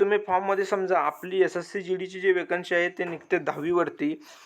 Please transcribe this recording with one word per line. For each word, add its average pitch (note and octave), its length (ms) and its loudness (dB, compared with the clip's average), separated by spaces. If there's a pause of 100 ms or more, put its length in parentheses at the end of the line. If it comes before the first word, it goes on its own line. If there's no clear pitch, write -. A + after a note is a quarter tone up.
तुम्ही G3+ 180 4
फॉर्ममध्ये G3 460 0
समजा F#3+ 340 0
आपली F3+ 440 0
एसएससी F3 380 -2
जीडीची F#3 400 -6
जी F#3 120 4
व्हेकन्सी F3 420 0
आहे F3 140 2
ते F3+ 160 -6
निघते E3+ 340 -2
दहावीवरती, D3+ 840 -2 (220)